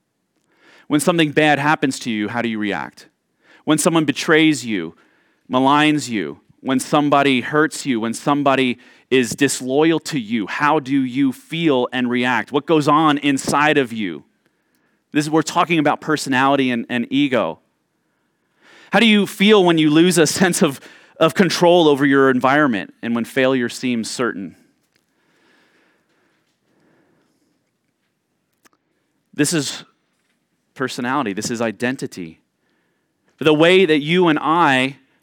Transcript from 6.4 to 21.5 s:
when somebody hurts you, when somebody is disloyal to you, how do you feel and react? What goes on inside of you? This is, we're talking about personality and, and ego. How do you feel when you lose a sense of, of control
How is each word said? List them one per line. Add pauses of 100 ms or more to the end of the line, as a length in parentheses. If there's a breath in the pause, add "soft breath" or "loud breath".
when
somebody
hurts
you,
when
somebody (320 soft breath)
is
disloyal
to
you,
how
do
you
feel
and
react?
What
goes
on
inside
of
you? (840)
This
is,
we're
talking
about
personality
and,
and
ego. (1300 soft breath)
How
do
you
feel
when
you
lose
a
sense
of, (380 loud breath)
of
control